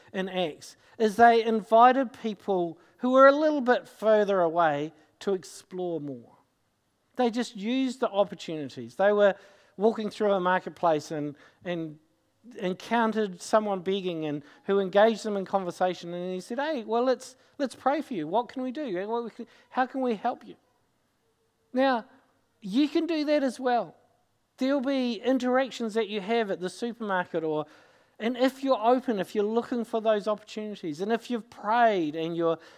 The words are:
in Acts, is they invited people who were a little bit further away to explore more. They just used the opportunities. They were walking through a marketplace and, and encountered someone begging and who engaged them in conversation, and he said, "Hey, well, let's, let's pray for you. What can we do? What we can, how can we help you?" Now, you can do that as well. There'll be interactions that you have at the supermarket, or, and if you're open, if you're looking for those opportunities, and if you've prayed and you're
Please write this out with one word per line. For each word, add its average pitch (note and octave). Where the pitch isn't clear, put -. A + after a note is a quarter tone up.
in F#3+
Acts, F3+
is G#3+
they A#3
invited A3+
people F3+
who B3+
were C4+
a C#4
little D4+
bit A#3
further G#3
away D#3+
to G3
explore F3+
more. B2+
They B3
just A3+
used B3
the A#3
opportunities. D#3
They G3+
were G3+
walking G#3+
through G#3
a G3
marketplace F3
and, D3
and E3
encountered G#3
someone G#3
begging F3+
and D3
who G3
engaged G3+
them G#3
in F#3+
conversation, F3+
and F3
he F#3
said, A#3+
"Hey, C#4+
well, A3
let's, B3+
let's C4+
pray C#4+
for C4
you. D#3
What G#3+
can B3+
we B3+
do? G#3
What A#3
we A3
can, -
how B3+
can C4
we B3
help A#3
you?" F#3+
Now, B3+
you A#3
can E4
do D#4
that D4
as C4
well. A#3+
There'll C4+
be B3+
interactions B3
that A3
you G#3
have G#3+
at E3+
the F3+
supermarket, F#3+
or, D3+
and A#3+
if C4
you're C4
open, A#3
if -
you're G#3
looking A#3
for A3+
those G#3+
opportunities, G#3
and G3+
if A3+
you've A#3
prayed G#3
and E3
you're E3